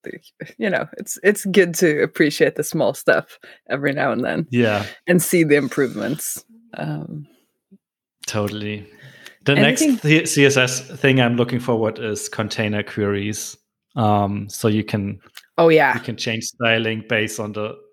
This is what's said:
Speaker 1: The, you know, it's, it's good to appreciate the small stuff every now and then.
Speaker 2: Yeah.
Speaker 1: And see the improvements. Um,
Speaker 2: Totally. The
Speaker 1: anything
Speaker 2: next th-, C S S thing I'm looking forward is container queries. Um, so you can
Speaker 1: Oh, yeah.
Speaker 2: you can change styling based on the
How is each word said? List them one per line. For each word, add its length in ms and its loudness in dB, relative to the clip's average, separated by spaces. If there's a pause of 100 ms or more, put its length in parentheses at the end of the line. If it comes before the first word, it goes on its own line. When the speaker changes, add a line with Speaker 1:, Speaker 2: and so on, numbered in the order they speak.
Speaker 1:
The, 160 -14 (380)
you 140 -4
know, 260 -2
it's, 260 -12
it's 240 2
good 300 2
to 260 2
appreciate 540 0
the 80 -4
small 300 0
stuff 440 0 (300)
every 240 -2
now 180 -2
and 140 -2
then. 260 -2
Speaker 2:
Yeah. 340 0 (220)
Speaker 1:
And 160 4
see 220 2
the 120 4
improvements. 880 -4 (300)
Um, 540 -8 (960)
Speaker 2:
Totally. 600 -6 (580)
The 80 4
Speaker 1:
anything 400 4
Speaker 2:
next 100 -2
th-, 260 4
C 180 4
S 100 4
S 240 2
thing 400 2
I'm 160 2
looking 240 0
forward 400 -2
is 280 -6
container 540 -4
queries. 760 -4 (380)
Um, 540 0
so 180 -4
you 160 2
can 380 -4 (400)
Speaker 1:
Oh, 100 6
yeah. 240 6
Speaker 2:
you 60 -4
can 160 -8
change 280 -4
styling 640 0
based 320 -2
on 120 -6
the 240 -6 (160)